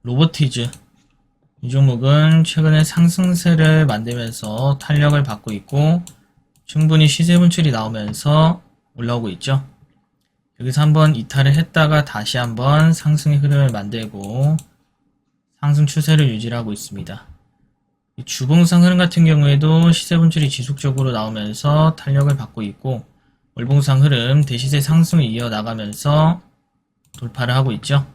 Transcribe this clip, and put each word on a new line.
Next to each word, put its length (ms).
로보티즈. 640
이 60
종목은 760
최근에 400
상승세를 1000
만들면서 920
탄력을 440
받고 260
있고 540
충분히 420
시세 300
분출이 340
나오면서 920
올라오고 360
있죠. 340
여기서 220
한번 340
이탈을 400
했다가 480
다시 340
한번 540
상승의 460
흐름을 320
만들고 840
상승 260
추세를 420
유지를 280
하고 160
있습니다. 540
이 60
주봉상 600
흐름 140
같은 260
경우에도 680
시세 260
분출이 320
지속적으로 600
나오면서 840
탄력을 400
받고 260
있고 420
월봉상 440
흐름 420
대시세 380
상승을 420
이어나가면서 1160
돌파를 380
하고 180
있죠. 420